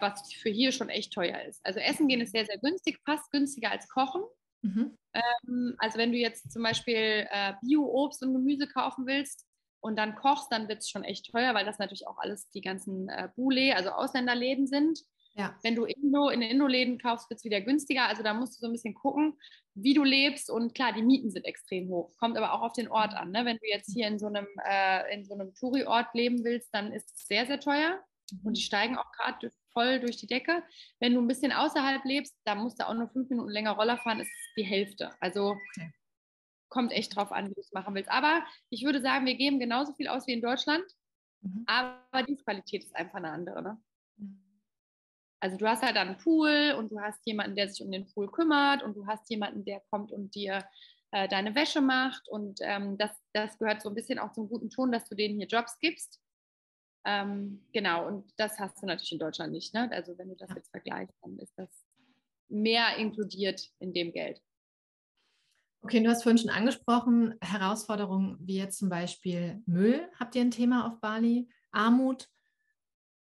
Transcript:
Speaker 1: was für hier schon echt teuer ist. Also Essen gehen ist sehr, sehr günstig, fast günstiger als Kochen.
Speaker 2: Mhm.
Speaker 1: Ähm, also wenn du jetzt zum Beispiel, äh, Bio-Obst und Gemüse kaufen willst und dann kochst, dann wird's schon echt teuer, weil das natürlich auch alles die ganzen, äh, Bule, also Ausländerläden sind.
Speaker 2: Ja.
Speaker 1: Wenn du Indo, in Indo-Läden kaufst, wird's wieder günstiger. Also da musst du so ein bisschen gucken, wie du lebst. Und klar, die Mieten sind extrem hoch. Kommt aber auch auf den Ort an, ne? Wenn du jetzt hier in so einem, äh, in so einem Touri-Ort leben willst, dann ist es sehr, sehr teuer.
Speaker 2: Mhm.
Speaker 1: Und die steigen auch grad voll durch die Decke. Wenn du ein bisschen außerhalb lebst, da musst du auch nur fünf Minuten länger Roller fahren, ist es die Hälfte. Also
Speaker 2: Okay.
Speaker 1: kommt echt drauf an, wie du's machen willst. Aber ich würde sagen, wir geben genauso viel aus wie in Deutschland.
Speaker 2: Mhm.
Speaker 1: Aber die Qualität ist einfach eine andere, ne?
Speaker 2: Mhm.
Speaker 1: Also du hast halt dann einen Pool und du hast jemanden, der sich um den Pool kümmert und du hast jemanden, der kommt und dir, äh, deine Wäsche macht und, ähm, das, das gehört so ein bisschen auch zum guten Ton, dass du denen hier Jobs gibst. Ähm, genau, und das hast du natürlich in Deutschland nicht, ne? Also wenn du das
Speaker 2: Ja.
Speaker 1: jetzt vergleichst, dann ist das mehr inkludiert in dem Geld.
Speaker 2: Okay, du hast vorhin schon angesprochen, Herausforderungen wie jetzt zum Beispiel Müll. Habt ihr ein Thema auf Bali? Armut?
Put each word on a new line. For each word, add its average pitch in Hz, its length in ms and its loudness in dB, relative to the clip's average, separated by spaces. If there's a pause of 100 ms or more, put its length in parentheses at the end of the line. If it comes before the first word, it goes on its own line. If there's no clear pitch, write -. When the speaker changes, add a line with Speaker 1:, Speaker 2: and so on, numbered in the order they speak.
Speaker 1:
was - 320 -2
für - 180 -2
hier 247 220 4
schon 247 160 -4
echt - 240 -6
teuer - 300 -2
ist. - 240 -14
Also 190 140 -4
Essen 294 260 2
gehen 254 140 4
ist 220 100 -2
sehr, 214 160 0
sehr 202 120 -8
günstig, 320 460 -2
fast 294 280 -2
günstiger 269 400 0
als - 160 -6
Kochen. 269 340 -2 (400)
Speaker 2:
Mhm. 220 340 0 (180)
Speaker 1:
Ähm, 240 640 -2
also 220 200 0
wenn 233 140 2
du 240 60 2
jetzt 233 340 -2
zum 226 100 -6
Beispiel, 220 680 2
äh, 196 320 -2
Bio-Obst 277 600 2
und 262 120 0
Gemüse 269 340 2
kaufen - 380 -2
willst 277 420 -4 (320)
und 214 160 -4
dann 214 180 0
kochst, 277 380 2
dann 220 160 -2
wird's 214 220 -8
schon 196 120 -6
echt - 300 -8
teuer, 240 220 4
weil 202 100 2
das 214 140 -6
natürlich 196 280 -6
auch - 120 -12
alles 202 320 -8
die 202 100 -12
ganzen, 190 480 -6
äh, 190 260 -6
Bule, 262 400 4
also 185 160 0
Ausländerläden 254 800 2
sind. 294 320 4 (340)
Speaker 2:
Ja. 202 280 -4
Speaker 1:
Wenn 233 140 2
du 233 80 2
Indo, 285 460 4
in 240 120 2
Indo-Läden 247 560 4
kaufst, 233 300 -2
wird's - 160 -10
wieder 208 160 0
günstiger. 262 460 2
Also 214 160 -2
da 214 120 2
musst 240 220 -4
du - 40 -20
so 233 60 -4
ein 233 60 -2
bisschen 226 220 -6
gucken, 294 440 0 (360)
wie 233 200 4
du 285 100 6
lebst. 269 460 4
Und 233 240 -2
klar, 247 180 0
die 220 100 -2
Mieten 247 280 6
sind 180 140 -6
extrem - 440 -6
hoch. 175 300 -4
Kommt 233 180 0
aber 220 160 0
auch 214 100 -2
auf 233 100 -2
den 226 160 -6
Ort 214 260 0
an, - 160 -6
ne? 220 140 0
Wenn 233 140 -2
du 220 80 -16
jetzt 208 260 -2
hier 226 140 0
in 214 120 -2
so 208 80 -4
einem, 208 200 -2 (180)
äh, 190 500 4
in 202 100 -8
so 196 100 -12
einem 196 200 -8
Touri-Ort 240 600 2
leben 240 300 2
willst, 233 280 0
dann 208 200 -2
ist - 240 -10
es - 100 -16
sehr, 220 200 2
sehr 277 140 -2
teuer. 302 440 2 (280)
Speaker 2:
Mhm. 185 140 -8
Speaker 1:
Und 226 100 0
die - 60 -2
steigen 220 360 0
auch - 140 -6
grad 240 360 -4 (240)
voll 247 280 4
durch 240 160 -2
die - 100 -14
Decke. 320 380 0 (340)
Wenn 240 160 4
du 247 60 6
ein 240 80 4
bisschen 262 240 2
außerhalb 269 520 2
lebst, 277 400 -2
da 208 120 0
musst 220 240 -4
du - 80 -2
auch 220 60 -2
nur 226 140 -2
fünf 254 220 -4
Minuten 233 200 -2
länger 214 220 0
Roller 220 260 2
fahren, 220 200 -2
ist - 80 -6
es - 300 -14
die 214 80 0
Hälfte. 196 560 -2
Also 202 360 0 (140)
Speaker 2:
Okay. 165 220 -12 (760)
Speaker 1:
kommt 247 220 0
echt - 240 -2
drauf 202 160 -2
an, 196 180 -4
wie 196 60 -10
du's - 180 -14
machen 196 220 -6
willst. 196 160 -4
Aber 302 340 4 (260)
ich 240 140 -6
würde 285 160 2
sagen, 262 240 2
wir 254 120 2
geben 277 240 2
genauso 247 320 0
viel 285 160 -6
aus 254 180 -4
wie 262 60 0
in 233 100 -4
Deutschland. 269 420 0 (580)
Speaker 2:
Mhm. 196 240 -8
Speaker 1:
Aber 254 600 0
die 285 100 -4
Qualität 202 460 -6
ist - 140 -16
einfach 180 220 -6
eine 165 120 -6
andere, 170 320 -8
ne? 214 180 -10 (360)
Speaker 2:
Mhm. 202 280 -16 (960)
Speaker 1:
Also 190 160 -2
du 214 120 0
hast 226 160 2
halt 233 100 2
dann 190 140 2
einen 190 100 -8
Pool 302 580 4
und 220 140 -6
du 214 100 -10
hast 208 240 -8
jemanden, 202 300 -4
der 202 140 0
sich 202 120 -10
um 196 120 -8
den 190 160 -6
Pool 202 200 -4
kümmert 285 540 4
und 208 140 -8
du 196 100 -12
hast 214 240 -8
jemanden, 208 340 -6
der 196 240 -8
kommt 208 220 -6
und 196 240 -10
dir, 196 340 -4 (440)
äh, 196 160 0
deine 208 260 0
Wäsche 311 260 2
macht 262 480 2
und, 208 320 -8
ähm, 202 380 -2
das, 214 140 0 (200)
das 214 240 -4
gehört 214 240 0
so 214 80 -8
ein 208 60 -6
bisschen 233 240 -4
auch 214 140 -6
zum 214 160 -8
guten 240 200 -6
Ton, 262 220 0
dass 220 180 -2
du 220 60 -12
denen 208 240 -2
hier 190 80 -4
Jobs 233 320 -2
gibst. - 420 -4 (840)
Ähm, 202 680 -4
genau, 175 360 0
und 202 280 -10
das 214 220 -2
hast 196 240 -8
du 196 40 -8
natürlich 165 260 -6
in 156 80 -6
Deutschland 156 320 -6
nicht, 165 220 -10
ne? - 180 0
Also 175 260 -6
wenn 185 100 -14
du 185 60 -14
das 185 160 -16
Speaker 2:
Ja. 185 60 -10
Speaker 1:
jetzt - 160 -16
vergleichst, - 500 -10
dann 190 160 -14
ist - 180 -18
das - 300 -16 (640)
mehr 220 480 4
inkludiert 196 840 -4
in 185 160 -8
dem 175 180 -2
Geld. 165 300 -8 (1400)
Speaker 2:
Okay, 226 200 4
du 226 80 6
hast 233 140 2
vorhin 233 140 8
schon 226 120 0
angesprochen, 233 880 4
Herausforderungen 196 1000 -2
wie 190 180 -4
jetzt 190 200 -6
zum 196 100 0
Beispiel 175 800 -4
Müll. 226 520 4
Habt 233 160 -6
ihr 247 80 2
ein 247 80 4
Thema 240 380 2
auf 226 120 -8
Bali? 233 480 2 (220)
Armut? 254 580 4 (920)